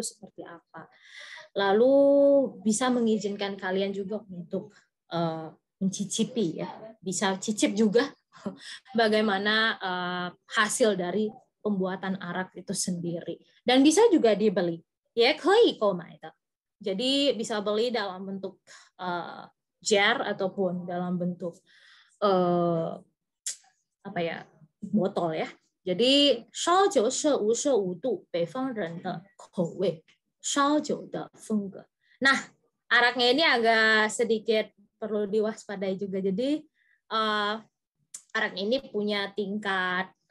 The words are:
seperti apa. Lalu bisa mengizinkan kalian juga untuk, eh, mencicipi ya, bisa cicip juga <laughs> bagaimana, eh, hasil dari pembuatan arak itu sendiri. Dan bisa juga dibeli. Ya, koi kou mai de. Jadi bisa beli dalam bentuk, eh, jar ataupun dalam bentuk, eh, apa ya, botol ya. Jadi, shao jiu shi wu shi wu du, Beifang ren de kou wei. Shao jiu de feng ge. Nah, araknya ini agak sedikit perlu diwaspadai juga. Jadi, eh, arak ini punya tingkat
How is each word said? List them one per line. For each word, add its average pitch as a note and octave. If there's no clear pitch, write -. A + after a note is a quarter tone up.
seperti -
apa. E3
Lalu G#3+
bisa A3
mengizinkan G#3
kalian F#3+
juga G3+
untuk, F3
eh, D#3+
mencicipi F#3+
ya, F3
bisa F#3+
cicip A3
juga A3
<laughs> -
bagaimana, G#3+
eh, F3+
hasil A3
dari F#3+
pembuatan F#3+
arak F3+
itu F3+
sendiri. E3+
Dan B3+
bisa D#4
juga G#3+
dibeli. F3+
Ya, B3
koi F4+
kou G3
mai -
de. D#3+
Jadi B3+
bisa G#3+
beli G#3+
dalam G3+
bentuk, F#3+
eh, -
jar G#3
ataupun F#3
dalam F3+
bentuk, F3
eh, F3
apa G3
ya, -
botol F3+
ya. C4
Jadi, A#3+
shao F#4+
jiu A#3+
shi D4
wu G#3+
shi C#4+
wu G3
du, A3
Beifang A#3+
ren E3+
de E3+
kou -
wei. F3
Shao C#4+
jiu -
de E3
feng G3+
ge. -
Nah, C4+
araknya A#3+
ini D4+
agak A3
sedikit A3
perlu G#3
diwaspadai G3+
juga. F#3+
Jadi, B3
eh, G#3+
arak G#3+
ini A#3
punya G#3
tingkat F#3+